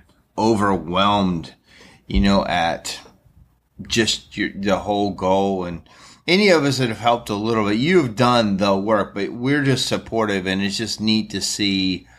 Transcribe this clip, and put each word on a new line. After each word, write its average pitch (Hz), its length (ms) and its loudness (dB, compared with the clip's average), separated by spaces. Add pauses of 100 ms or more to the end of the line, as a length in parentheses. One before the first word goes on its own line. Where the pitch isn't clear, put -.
(360)
overwhelmed, 98 1200 0 (540)
you 98 120 0
know, 98 240 4
at - 540 -2 (880)
just - 500 -2
your, 95 160 -2
the 98 260 0
whole 101 340 -2
goal. 95 520 0
And 85 240 -10 (380)
any 196 220 4
of 160 160 4
us 131 140 0
that 127 100 0
have 110 100 -6
helped 117 320 0
a 104 60 -2
little 110 320 0
bit, 104 100 0
you 170 240 2
have 110 140 -4
done 120 400 2
the 98 200 2
work, 101 380 0
but 98 160 -4
we're 135 320 -2
just 131 240 0
supportive, 104 640 -2
and 95 120 0
it's 98 160 -4
just 110 240 -6
neat 107 300 0
to 98 100 -6
see. 95 680 -2 (100)